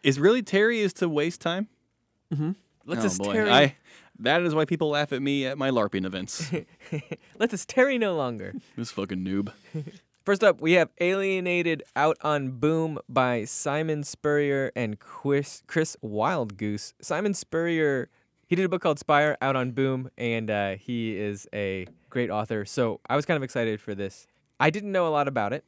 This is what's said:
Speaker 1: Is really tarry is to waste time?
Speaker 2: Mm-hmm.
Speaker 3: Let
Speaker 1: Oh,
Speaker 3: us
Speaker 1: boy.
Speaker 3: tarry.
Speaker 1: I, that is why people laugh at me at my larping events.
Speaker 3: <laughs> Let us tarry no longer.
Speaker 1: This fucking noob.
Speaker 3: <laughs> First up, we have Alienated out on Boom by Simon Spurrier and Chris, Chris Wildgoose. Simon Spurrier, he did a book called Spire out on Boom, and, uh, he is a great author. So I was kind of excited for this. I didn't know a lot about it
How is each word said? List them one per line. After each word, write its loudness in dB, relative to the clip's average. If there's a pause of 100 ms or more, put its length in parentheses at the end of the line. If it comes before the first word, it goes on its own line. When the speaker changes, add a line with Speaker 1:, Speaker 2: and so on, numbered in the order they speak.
Speaker 1:
Is 4
really 6
tarry 2
is 0
to -2
waste -2
time? -4 (600)
Speaker 2:
Mm-hmm. -2 (340)
Speaker 3:
Let -4
Speaker 1:
Oh, 2
Speaker 3:
us 0
Speaker 1:
boy. 0
Speaker 3:
tarry. 2
Speaker 1:
I, 6 (440)
that 2
is 0
why 2
people -2
laugh 0
at -4
me 0
at -6
my 0
larping 0
events. -6 (420)
Speaker 3:
<laughs> -10
Let 2
us -6
tarry 2
no 0
longer. -4 (240)
Speaker 1:
This -8
fucking -4
noob. 0 (220)
Speaker 3:
<laughs> -6 (400)
First 2
up, 6
we 4
have 6 (120)
Alienated 0 (140)
out 4
on 0
Boom 0 (100)
by 2
Simon -2
Spurrier 0
and -4
Chris, -4
Chris -2
Wildgoose. -2
Simon -2
Spurrier, 0 (380)
he 2
did 2
a 0
book -2
called 2
Spire 4
out 0
on 0
Boom, -2
and, -2
uh, 0
he -4
is -6
a -4 (240)
great -2
author. -2
So -2
I 0
was 0
kind 0
of -4
excited -2
for -8
this. -8 (340)
I 4
didn't -6
know 2
a 0
lot 2
about -2
it -8